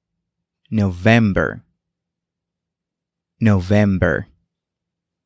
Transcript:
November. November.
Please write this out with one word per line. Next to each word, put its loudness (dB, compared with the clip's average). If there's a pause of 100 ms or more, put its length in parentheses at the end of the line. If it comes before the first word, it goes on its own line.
(720)
November. 0 (1700)
November. 0 (960)